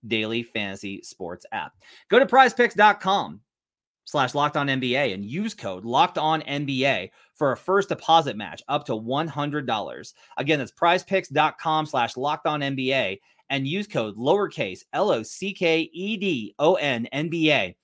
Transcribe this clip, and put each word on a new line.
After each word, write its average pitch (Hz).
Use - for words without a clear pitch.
daily 110
fantasy 98
sports 90
app. 90
Go 233
to 269
prizepicks 247
dot 208
com 180
prizepicks -
dot 143
com 123
slash -
locked 147
on 143
N 135
B 123
A 131
and 98
use 185
code 95
Locked 139
On 156
N 143
B 131
A 101
for 139
a 113
first 196
deposit 151
match 92
up 147
to 123
one 127
hundred 147
dollars. 92
Again, 147
that's 117
prizepicks 180
dot 147
com 156
slash 127
locked 147
on 151
N 139
B 131
A 101
and 135
use 196
code 110
lowercase 143
L 185
O 117
C 190
K 165
E 196
D 165
O 160
N 123
N 151
B 160
A 101